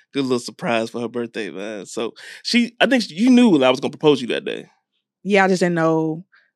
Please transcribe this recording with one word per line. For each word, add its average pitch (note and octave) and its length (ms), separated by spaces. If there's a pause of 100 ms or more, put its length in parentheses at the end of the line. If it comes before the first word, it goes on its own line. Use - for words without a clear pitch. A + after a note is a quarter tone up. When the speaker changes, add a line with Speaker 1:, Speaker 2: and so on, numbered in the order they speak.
(140)
Speaker 1:
good C#3 120
little B2+ 140
surprise A2+ 520
for A2+ 100
her A#2+ 60
birthday, A#2 420
man. G2 380
So - 260 (300)
she, - 360
I - 80
think A#3+ 160
she, D3+ 120
you A3 160
knew A#3 320
I B2+ 80
was B2+ 80
gonna B2+ 120
propose C#3+ 300
you A#2+ 60
that F2 180
day. A1 220 (560)
Speaker 2:
Yeah, F#3+ 220
I - 20
just F#3 140
didn't F3 140
know. D#3+ 500 (300)